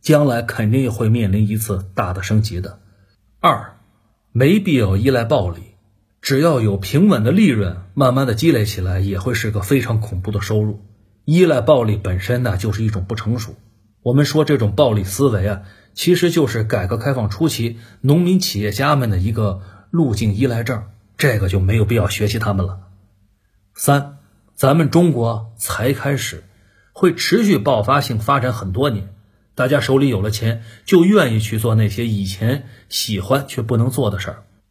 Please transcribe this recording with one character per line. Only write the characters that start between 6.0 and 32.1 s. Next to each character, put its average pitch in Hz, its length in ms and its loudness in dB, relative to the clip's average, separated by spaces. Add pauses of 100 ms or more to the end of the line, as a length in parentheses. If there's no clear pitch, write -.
只 135 180 -2
要 151 220 2
有 101 160 0
平 156 320 2
稳 123 140 2
的 120 80 2
利 202 160 4
润， 101 300 0 (180)
慢 131 180 2
慢 135 140 0
的 110 80 -2
积 160 160 2
累 110 140 2
起 - 160 -6
来， 92 180 -2
也 98 180 -2
会 120 160 -4
是 110 160 -2
个 101 120 -4
非 135 200 0
常 113 180 -2
恐 92 220 -6
怖 101 80 -6
的 101 120 -4
收 107 200 0
入。 104 240 -4 (400)
依 170 180 4
赖 151 160 4
暴 127 220 4
利 107 160 0
本 92 220 -4
身 123 240 -2
呢， 110 120 -2
就 104 160 -4
是 107 120 -4
一 107 80 0
种 98 120 -4
不 110 120 -6
成 113 240 -4
熟。 - 160 -12 (480)
我 123 100 0
们 143 120 4
说 151 200 2
这 147 120 2
种 107 140 2
暴 123 220 2
利 104 100 0
思 131 240 0
维 101 200 0
啊， 101 140 -4 (320)
其 175 220 2
实 175 160 0
就 160 160 2
是 110 160 -4
改 107 240 -2
革 110 100 -4
开 135 160 -2
放 113 160 -2
初 160 200 -2
期 117 280 -6 (220)
农 147 220 4
民 180 180 2
企 104 200 -4
业 104 120 -2
家 139 240 0
们 120 160 0
的 92 80 0
一 101 120 0
个 110 300 -2 (300)
路 151 240 2
径 110 180 0
依 123 140 0
赖 117 160 -2
症， 113 220 -6 (320)
这 123 200 2
个 95 120 0
就 95 100 0
没 95 160 2
有 110 100 2
必 107 80 -2
要 98 140 0
学 104 200 -2
习 110 120 -2
他 107 140 -2
们 95 120 0
了。 92 140 -10 (960)
三， 143 420 0 (380)
咱 135 200 2
们 156 140 2
中 170 220 4
国 117 440 -4
才 - 380 -4
开 139 240 -4
始， 95 260 -8 (500)
会 175 200 2
持 220 300 0
续 190 160 4
爆 110 240 0
发 135 180 2
性 120 160 -4
发 139 220 0
展 123 140 -2
很 98 180 -8
多 131 180 0
年。 101 240 -6 (400)
大 131 140 -2
家 143 140 2
手 135 180 2
里 139 100 2
有 104 100 -2
了 104 120 -2
钱， 113 320 -4 (220)
就 175 200 6
愿 180 300 4
意 110 40 2
去 107 200 -4
做 113 160 2
那 110 120 4
些 117 200 -4
以 101 180 -2